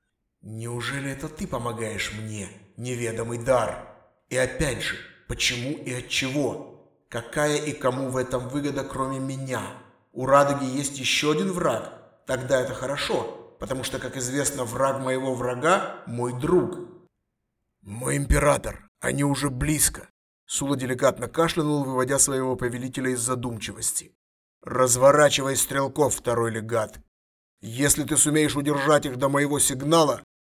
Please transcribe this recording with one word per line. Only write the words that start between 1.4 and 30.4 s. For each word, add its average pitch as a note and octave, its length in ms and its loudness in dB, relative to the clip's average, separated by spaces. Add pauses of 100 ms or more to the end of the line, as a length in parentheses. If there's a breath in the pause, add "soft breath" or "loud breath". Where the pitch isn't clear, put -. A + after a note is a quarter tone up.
помогаешь A2+ 640 -6
мне, G#2+ 340 -8 (300)
неведомый A#2 680 -6
дар? A#2 460 0 (400)
И B2 80 -2
опять B2+ 460 -2
же, - 120 -4 (320)
почему B2+ 440 -2
и D#3 200 -8
от B2 160 -8
чего? - 800 -2 (220)
Какая D3 480 0
и D3+ 160 -2
кому C3 360 -2
в B2 80 -2
этом B2 300 -2
выгода, C#3 360 -2
кроме C3+ 360 -4
меня? C3+ 440 -4 (500)
У C3 140 -4
Радуги C#3 380 6
есть C3 340 -4
ещё D3 320 0
один F#3+ 200 0
враг? E3 400 -2 (360)
Тогда B2+ 340 2
это A#2+ 140 -4
хорошо, C#3 840 -4
потому C3 240 -4
что, - 140 -6
как B2 200 -8
известно, B2+ 480 -2
враг C3 360 0
моего C3 320 0
врага — B2 720 0
мой A#2+ 340 -4
друг». D3+ 560 2 (840)
«Мой A#2+ 360 -4
император, C#3+ 720 2 (120)
они C3+ 240 0
уже C#3+ 280 2
близко», C3+ 580 0 (380)
Сула C#3 280 0
деликатно B2 520 2
кашлянул, D3+ 560 2
выводя C3 360 2
своего C3 360 2
повелителя B2+ 560 -2
из B2 80 -2
задумчивости. A#2 960 -4 (480)
«Разворачивай C3+ 920 6
стрелков, C#3 600 0
второй A#2 340 0
легат! A2 500 -4 (600)
Если C3+ 420 0
ты D3 140 0
сумеешь D3+ 380 4
удержать D3 500 2
их B2+ 120 -6
до C3+ 120 2
моего C#3+ 300 2
сигнала, C#3 640 4 (300)